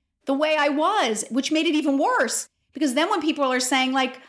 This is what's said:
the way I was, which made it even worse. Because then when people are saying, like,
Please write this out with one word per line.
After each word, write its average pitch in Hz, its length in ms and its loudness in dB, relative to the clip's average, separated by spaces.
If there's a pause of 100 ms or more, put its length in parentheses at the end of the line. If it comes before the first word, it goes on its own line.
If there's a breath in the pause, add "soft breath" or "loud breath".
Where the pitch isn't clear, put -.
(260)
the 269 80 0
way 302 240 0
I 294 120 2
was, 302 600 0
which 262 220 -2
made 311 140 2
it 320 100 2
even 277 220 2
worse. 294 500 0 (260)
Because 269 200 0
then 320 160 0
when 392 120 0
people 285 220 -2
are 254 160 0
saying, 262 320 0
like, 262 380 -2